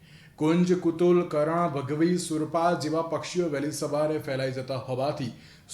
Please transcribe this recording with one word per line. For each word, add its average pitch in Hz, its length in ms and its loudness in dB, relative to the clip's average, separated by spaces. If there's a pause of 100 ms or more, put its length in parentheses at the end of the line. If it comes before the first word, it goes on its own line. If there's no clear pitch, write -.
(360)
કુંજ, 175 420 4
કુતુલ, 175 440 4
કરણ, 160 460 0
ભગવી, 151 500 0
સુરપા 165 540 0
જેવા 160 300 0
પક્ષીઓ 165 460 -2
વહેલી 143 220 -2
સવારે 151 480 -2
ફેલાઈ 131 340 -4
જતા 131 240 -6
હોવાથી 131 560 -4 (420)